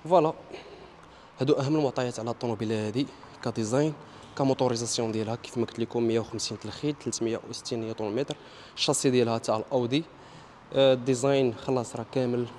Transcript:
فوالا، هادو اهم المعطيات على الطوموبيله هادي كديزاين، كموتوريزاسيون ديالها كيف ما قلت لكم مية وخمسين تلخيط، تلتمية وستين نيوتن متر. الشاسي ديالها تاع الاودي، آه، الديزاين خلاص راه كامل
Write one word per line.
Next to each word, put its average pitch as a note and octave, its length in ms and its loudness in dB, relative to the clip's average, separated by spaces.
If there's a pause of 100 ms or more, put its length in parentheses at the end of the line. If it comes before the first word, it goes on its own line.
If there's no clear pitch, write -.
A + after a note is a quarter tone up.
فوالا، D#3+ 300 4 (1040)
هادو C3+ 140 4
اهم C#3 220 2
المعطيات B2+ 440 0
على A#2 120 -4
الطوموبيله A2 560 -2
هادي A2+ 200 -2 (360)
كديزاين، A#2+ 500 0 (440)
كموتوريزاسيون B2 760 0
ديالها A2 240 -2
كيف - 220 -10
ما A2+ 80 2
قلت - 140 -10
لكم A#2 240 -2
مية A2+ 160 4
وخمسين A2 400 -6
تلخيط، C#3+ 360 -4
تلتمية A2+ 540 -4
وستين - 300 -6
نيوتن A2 360 -4
متر. C#3+ 200 -2 (400)
الشاسي - 340 2
ديالها A#2 280 4
تاع A2 200 0
الاودي، B2 460 0 (680)
آه، C3+ 200 8
الديزاين C3 600 2
خلاص B2 420 -4
راه A#2 160 -6
كامل B2 360 0 (120)